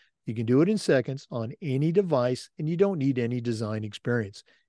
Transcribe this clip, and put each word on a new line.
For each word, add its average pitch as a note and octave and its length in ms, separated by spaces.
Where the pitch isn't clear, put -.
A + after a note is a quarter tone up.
You A2+ 100
can A2+ 120
do B2+ 160
it F3 80
in A3 80
seconds C3+ 520
on A#2 300
any D3 320
device, C#3+ 560
and D#3 80
you E3 80
don't G3 220
need C3+ 220
any A#2+ 240
design A2 420
experience. G#2+ 600